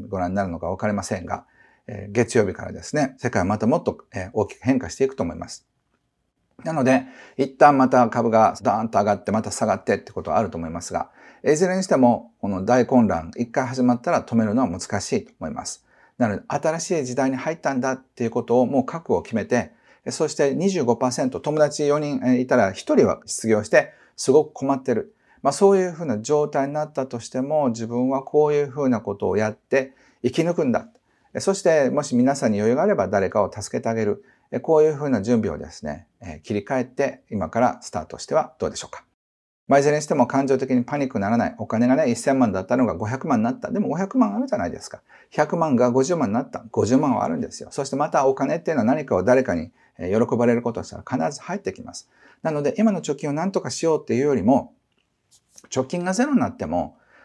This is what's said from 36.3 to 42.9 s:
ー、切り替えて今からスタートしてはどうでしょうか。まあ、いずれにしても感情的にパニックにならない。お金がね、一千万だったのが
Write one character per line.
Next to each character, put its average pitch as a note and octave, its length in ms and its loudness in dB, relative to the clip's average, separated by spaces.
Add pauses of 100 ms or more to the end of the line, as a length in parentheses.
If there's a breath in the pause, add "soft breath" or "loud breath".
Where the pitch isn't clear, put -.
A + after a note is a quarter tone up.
ー、 D#2 80 -18
切 - 100 -8
り G2+ 100 -2
替 C3 180 -2
え A#2+ 40 -2
て - 460 -4
今 F#2 180 -4
か A2+ 120 -2
ら B2 200 2
ス - 100 -18
タ F2+ 100 -6
ー F2 60 -10
ト - 120 -16
し - 80 -16
て - 80 -4
は D3+ 240 -2
ど F#2 80 -2
う D#2 40 -4
で - 60 -10
し - 80 -10
ょ - 40 -14
う - 20 -20
か。 - 120 -18 (640)
ま C3+ 80 6
あ、 - 20 6
い C#3 40 6
ず D3 80 4
れ D3 60 4
に D3+ 60 -2
し - 40 -10
て - 80 -2
も B2+ 120 4
感 C3+ 200 0
情 C3 120 4
的 C3+ 140 -4
に B2 120 2
パ D3 140 -4
ニ C#3 80 0
ッ - 20 -6
ク A2 100 -6
に G2 40 -2
な G2+ 80 0
ら A#2+ 60 2
な G#2 120 0
い。 - 80 -8
お G#2+ 100 -10
金 A#2 200 2
が B2+ 80 4
ね、 D3 160 2
一 A2+ 60 0
千 C3+ 220 0
万 A#2 140 4
だ F#2+ 80 -2
っ F#2 60 -6
た B2 100 0
の C3 80 2
が G2+ 100 2